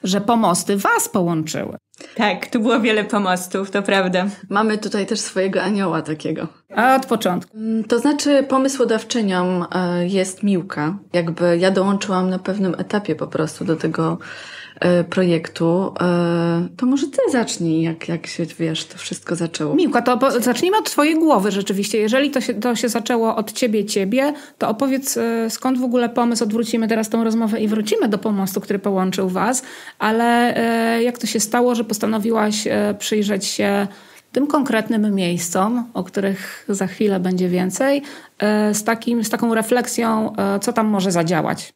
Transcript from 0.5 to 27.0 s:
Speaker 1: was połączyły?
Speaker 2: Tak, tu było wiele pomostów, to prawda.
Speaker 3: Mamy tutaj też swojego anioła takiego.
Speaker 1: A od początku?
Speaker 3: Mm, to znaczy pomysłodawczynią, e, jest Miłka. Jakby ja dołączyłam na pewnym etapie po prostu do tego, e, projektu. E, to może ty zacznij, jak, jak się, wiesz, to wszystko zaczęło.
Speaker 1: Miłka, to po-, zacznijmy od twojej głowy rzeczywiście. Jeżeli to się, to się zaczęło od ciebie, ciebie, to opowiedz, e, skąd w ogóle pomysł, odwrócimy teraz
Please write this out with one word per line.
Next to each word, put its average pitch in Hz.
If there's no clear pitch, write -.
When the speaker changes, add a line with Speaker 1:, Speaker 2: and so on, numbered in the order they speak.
Speaker 1:
was 440
połączyły? 170
Speaker 2:
Tak, 202
tu 247
było 226
wiele 214
pomostów, 196
to 202
prawda. 190
Speaker 3:
Mamy 214
tutaj 208
też 208
swojego 190
anioła 185
takiego. 156
Speaker 1:
A 254
od 262
początku? 190
Speaker 3:
Mm, 220
to 233
znaczy 285
pomysłodawczynią, 220
e, 175
jest 190
Miłka. 190
Jakby 170
ja 185
dołączyłam 190
na 185
pewnym 190
etapie 202
po -
prostu 156
do 165
tego, 165
e, 175
projektu. 170
E, 170
to 254
może 269
ty -
zacznij, 170
jak, 165
jak 170
się, -
wiesz, 160
to -
wszystko -
zaczęło. 165
Speaker 1:
Miłka, 285
to 240
po-, 262
zacznijmy 247
od 427
twojej 302
głowy 262
rzeczywiście. 202
Jeżeli 254
to 262
się, 247
to 226
się 233
zaczęło 226
od 220
ciebie, 214
ciebie, 214
to -
opowiedz, 269
e, 233
skąd 262
w 254
ogóle 240
pomysł, 233
odwrócimy 226
teraz 220